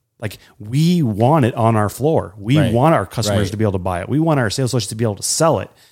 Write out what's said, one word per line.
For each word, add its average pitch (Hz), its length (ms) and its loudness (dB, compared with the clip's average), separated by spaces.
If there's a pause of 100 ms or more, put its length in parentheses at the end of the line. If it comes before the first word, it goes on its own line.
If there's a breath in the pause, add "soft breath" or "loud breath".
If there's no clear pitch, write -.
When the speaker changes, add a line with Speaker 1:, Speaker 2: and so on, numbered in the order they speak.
(200)
Speaker 1:
Like, 107 180 -8 (220 soft breath)
we 160 420 0
want 123 440 2
it - 100 0
on 113 200 2
our 104 140 0
floor. 117 480 -2
We 110 220 0
Speaker 2:
Right. 117 140 2
Speaker 1:
want 139 220 4
our 104 120 0
customers 104 400 -2
Speaker 2:
Right. - 40 -8
Speaker 1:
to 107 60 -6
be 110 60 0
able 104 100 2
to 98 60 -2
buy 90 220 -4
it. 98 80 -8
We 131 100 0
want 156 200 2
our 117 120 0
sales 131 200 -2
associates 120 180 -2
to 113 60 -10
be 113 80 -4
able 107 120 0
to - 80 -12
sell 151 360 0
it. - 100 -10 (220 soft breath)